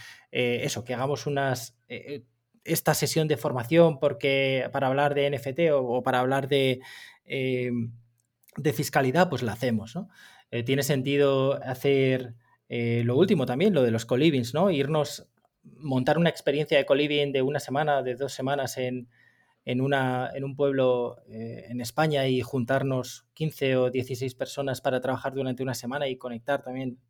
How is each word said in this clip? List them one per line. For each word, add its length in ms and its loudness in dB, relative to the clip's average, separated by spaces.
eh, 320 -2
eso, 200 -6
que 100 -8
hagamos 340 -4
unas, 500 -4
eh, 360 -12
esta 300 0
sesión 340 0
de 100 2
formación 640 4
porque, 720 2
para 160 0
hablar 280 2
de 100 2
N 120 0
F 160 -6
T 180 2
o, 100 4
o 220 -2
para 160 2
hablar 280 2
de, 340 2
eh, 460 -2
de 180 0
fiscalidad, 560 2
pues 120 -4
la 120 -2
hacemos, 420 -2
¿no? 140 -8
Eh, 120 -4
tiene 200 0
sentido 800 2
hacer, 720 2
eh, 380 0
lo 120 2
último 300 4
también, 260 2
lo 80 4
de 100 4
los 140 -2
co-livings, 480 2
¿no? 160 2
Irnos, 580 -2
montar 540 0
una 120 4
experiencia 480 0
de 80 4
co-living 460 2
de 100 0
una 180 0
semana, 440 0
de 120 -4
dos 180 -6
semanas 440 -4
en, 300 -4
en 120 -2
una, 520 0
en 100 -8
un 120 -8
pueblo, 640 0
eh, 420 -12
en 100 -6
España 480 0
y 140 2
juntarnos 920 -4
quince 400 -2
o 160 2
dieciséis 420 -4
personas 480 -6
para 180 0
trabajar 320 -4
durante 300 -4
una 140 -4
semana 320 -6
y 100 -4
conectar 460 -6
también 340 -8